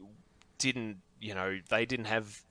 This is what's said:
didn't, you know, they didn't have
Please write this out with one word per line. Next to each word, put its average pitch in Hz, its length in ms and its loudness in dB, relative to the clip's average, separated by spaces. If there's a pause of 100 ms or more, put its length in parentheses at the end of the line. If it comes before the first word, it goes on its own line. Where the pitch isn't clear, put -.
(560)
didn't, 113 460 -2 (180)
you 107 140 -6
know, 95 240 0 (100)
they 113 160 6
didn't 120 220 -2
have 107 340 0 (100)